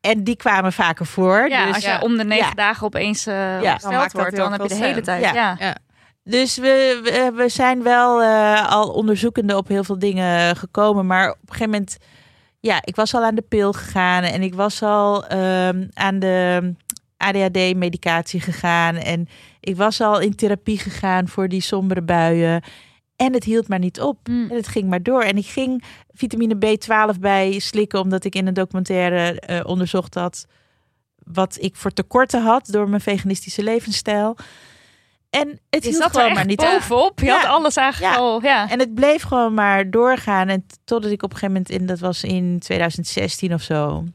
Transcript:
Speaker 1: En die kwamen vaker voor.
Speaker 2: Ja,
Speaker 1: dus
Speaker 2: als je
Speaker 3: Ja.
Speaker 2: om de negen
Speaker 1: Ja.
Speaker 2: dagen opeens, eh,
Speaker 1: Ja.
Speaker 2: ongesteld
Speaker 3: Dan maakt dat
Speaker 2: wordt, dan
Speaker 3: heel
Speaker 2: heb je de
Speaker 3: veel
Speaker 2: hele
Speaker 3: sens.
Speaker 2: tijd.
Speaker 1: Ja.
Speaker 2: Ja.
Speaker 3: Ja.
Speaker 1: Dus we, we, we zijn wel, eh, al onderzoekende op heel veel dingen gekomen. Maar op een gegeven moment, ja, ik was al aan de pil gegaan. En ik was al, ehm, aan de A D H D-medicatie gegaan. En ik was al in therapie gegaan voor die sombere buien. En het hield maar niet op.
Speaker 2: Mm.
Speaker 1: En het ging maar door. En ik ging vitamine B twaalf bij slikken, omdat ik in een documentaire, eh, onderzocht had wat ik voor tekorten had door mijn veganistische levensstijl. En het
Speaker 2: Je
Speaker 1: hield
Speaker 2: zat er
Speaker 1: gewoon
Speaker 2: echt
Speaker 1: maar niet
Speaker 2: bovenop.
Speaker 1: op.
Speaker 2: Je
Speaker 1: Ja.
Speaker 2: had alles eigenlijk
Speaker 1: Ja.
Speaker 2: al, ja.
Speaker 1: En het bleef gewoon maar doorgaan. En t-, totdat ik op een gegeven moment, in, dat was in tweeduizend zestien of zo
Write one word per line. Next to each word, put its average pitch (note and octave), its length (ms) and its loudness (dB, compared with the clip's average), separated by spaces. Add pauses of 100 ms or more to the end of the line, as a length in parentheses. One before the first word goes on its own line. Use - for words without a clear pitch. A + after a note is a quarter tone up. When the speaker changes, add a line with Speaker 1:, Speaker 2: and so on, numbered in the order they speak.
Speaker 1:
En G#3 240 0
die A3+ 120 -2
kwamen F#3+ 360 2
vaker E3+ 340 -2
voor. F#3+ 420 2
Speaker 2:
Ja, B3+ 180 2
Speaker 1:
dus G3 80 0
Speaker 2:
als G3+ 100 -2
je G3+ 60 0
Speaker 3:
Ja. F#3 100 0
Speaker 2:
om A#3 160 0
de A3 80 -2
negen G#3+ 220 2
Speaker 1:
Ja. - 80 -2
Speaker 2:
dagen G#3 320 0
opeens, G#3 400 -4
eh, G#3 80 -4
Speaker 1:
Ja. F#3+ 220 -4
Speaker 2:
ongesteld F#3 260 0
Speaker 3:
Dan G3+ 100 -4
maakt C4+ 200 0
dat G3+ 80 -6
Speaker 2:
wordt, F#3+ 160 -2
dan F#3+ 80 0
Speaker 3:
heel G3+ 80 -2
Speaker 2:
heb G3+ 100 -6
je G3 60 -4
de F#3+ 60 -4
Speaker 3:
veel G#3+ 100 -2
Speaker 2:
hele C#4 100 0 (100)
Speaker 3:
sens. - 20 -6
Speaker 2:
tijd. F3+ 180 -2
Speaker 1:
Ja. F3+ 100 2
Speaker 2:
Ja. G#3 240 0
Speaker 3:
Ja. F#3+ 180 -4 (480)
Speaker 1:
Dus B3 320 0
we, C4 460 2
we, A#3+ 300 2 (100)
we B3 60 2
zijn B3+ 340 2
wel, A#3+ 400 4
eh, G#3+ 480 4
al G#3+ 180 2
onderzoekende G#3+ 680 0
op F#3+ 120 -2
heel G3 160 0
veel F#3+ 140 -4
dingen F3+ 580 2
gekomen. G3+ 500 0
Maar F#3 240 2
op - 100 -10
een - 120 -20
gegeven A3 180 -4
moment, G3+ 260 -4 (640)
ja, G#3+ 240 0
ik F#3 120 -8
was G#3+ 180 0
al A#3 100 2
aan A3+ 100 2
de A3 80 -2
pil G3+ 300 0
gegaan. F3+ 500 0
En F3 200 -2
ik F#3 120 -4
was G3+ 280 -2
al, G#3 440 2
ehm, F#3 680 0
aan G3 260 -2
de F3+ 560 0 (500)
A G3+ 80 2
D G3 40 -2
H G3 100 2
D-medicatie F3+ 920 -2
gegaan. E3+ 560 0
En E3+ 320 -4 (320)
ik F#3+ 160 -6
was G#3 240 0
al G#3 200 2
in G3+ 140 0
therapie G3+ 440 -2
gegaan F#3 500 -2
voor F#3+ 200 -2
die F#3 120 -2
sombere F#3 420 -2
buien. E3 600 2 (540)
En B3+ 160 0
het B3 120 0
hield A3+ 240 0
maar F#3+ 100 0
niet F3+ 220 -2
op. C4+ 280 -4
Speaker 2:
Mm. A#3+ 220 -2
Speaker 1:
En A#3+ 60 -6
het A3+ 120 -6
ging G3 200 -2
maar F3+ 140 0
door. B3 200 2
En G3+ 140 0
ik G3+ 100 -4
ging B3+ 380 -4 (300)
vitamine A3+ 420 -2
B G#3+ 240 0
twaalf G#3+ 380 2
bij G3 400 2
slikken, G#3 420 -2
omdat F#3+ 240 0
ik F#3+ 100 -6
in F#3+ 120 0
een F#3 80 0
documentaire, F3+ 840 0
eh, F3 260 -6
onderzocht F3+ 480 -4
had F3 320 -6 (720)
wat F#3 420 -4
ik - 160 -6
voor - 140 -4
tekorten A#3+ 520 0
had A3+ 280 2
door G#3 180 0
mijn G3+ 120 0
veganistische G3 600 -4
levensstijl. A3 760 -2 (920)
En D4 180 0 (220)
het D4+ 140 0
Speaker 2:
Je A#3+ 60 -2
Speaker 1:
hield D#4+ 120 2
Speaker 2:
zat C4 60 2
er - 60 2
Speaker 1:
gewoon B3 120 4
Speaker 2:
echt A3 100 2
Speaker 1:
maar F#3+ 100 0
niet G3+ 140 0
Speaker 2:
bovenop. D#4+ 500 2
Speaker 1:
op. - 100 -18
Speaker 2:
Je - 60 0
Speaker 1:
Ja. C4 120 4
Speaker 2:
had - 80 2
alles D4+ 300 2
eigenlijk C4+ 380 2
Speaker 1:
Ja. B3 60 2
Speaker 2:
al, A#3 220 0
ja. A#3 280 2
Speaker 1:
En A#3+ 80 -2
het A#3+ 160 0
bleef C#4+ 280 2
gewoon A#3 320 0
maar G3 360 2
doorgaan. A3+ 580 2
En F#3+ 180 -2
t-, - 180 -20
totdat G#3+ 260 -2
ik G3+ 120 -4
op G3 100 -6
een - 60 -16
gegeven G3 240 -2
moment, - 80 -8 (100)
in, F#3 60 -4
dat F#3 120 -4
was F3+ 260 -4
in F3+ 340 -2
tweeduizend F3 480 -2
zestien F#3+ 480 -4
of D#3+ 80 -4
zo D3+ 420 -2 (100)